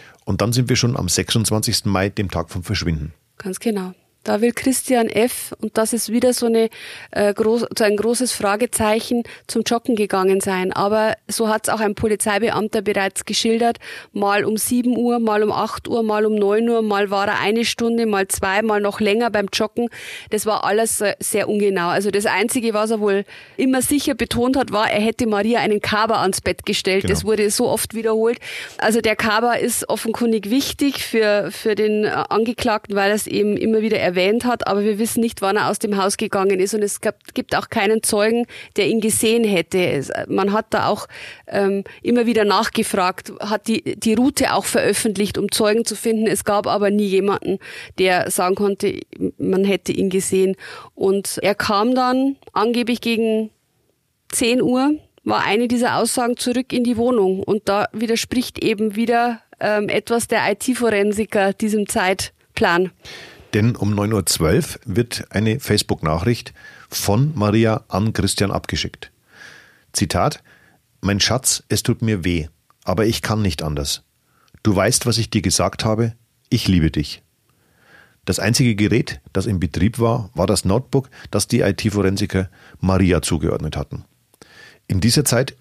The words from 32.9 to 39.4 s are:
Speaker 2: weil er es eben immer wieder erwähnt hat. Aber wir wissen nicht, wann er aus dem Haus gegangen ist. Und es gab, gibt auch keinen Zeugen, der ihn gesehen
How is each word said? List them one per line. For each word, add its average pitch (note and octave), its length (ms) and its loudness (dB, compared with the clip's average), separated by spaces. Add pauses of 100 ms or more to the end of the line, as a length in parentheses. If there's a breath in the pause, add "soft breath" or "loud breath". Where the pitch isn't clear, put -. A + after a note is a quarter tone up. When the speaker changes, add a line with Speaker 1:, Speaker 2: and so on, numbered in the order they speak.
Speaker 2:
weil G3 140 2
er G#3 60 2
es G#3 120 -4
eben G#3 300 0
immer A3 240 2
wieder G#3+ 180 0
erwähnt F3+ 140 0 (320)
hat. A#3+ 220 -2
Aber G3+ 160 0
wir G#3 160 0
wissen A3+ 220 0
nicht, A3+ 200 -2
wann G3 160 0
er D#3 140 2
aus G#3 80 -4
dem G3+ 180 -2
Haus G3 200 0
gegangen G3 420 0
ist. G3 160 0
Und G#3+ 80 0
es - 180 -4
gab, - 320 -6
gibt - 220 -4
auch - 160 -4
keinen A3 320 2
Zeugen, A3+ 420 2 (320 loud breath)
der G3+ 100 2
ihn A3 140 2
gesehen A3+ 420 2